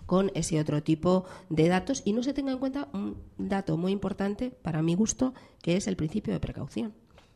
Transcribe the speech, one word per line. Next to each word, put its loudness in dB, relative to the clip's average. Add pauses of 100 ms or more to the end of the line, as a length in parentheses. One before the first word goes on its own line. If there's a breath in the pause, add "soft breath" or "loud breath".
con 4
ese 0
otro 0
tipo 4 (260 loud breath)
de 6
datos 2
y 2
no 0
se -2
tenga -2
en -2
cuenta -4
un -6 (220)
dato 0
muy 0
importante -2
para -4
mi 2
gusto, 2 (280 loud breath)
que 2
es -2
el 0
principio -2
de -2
precaución. -6 (420 soft breath)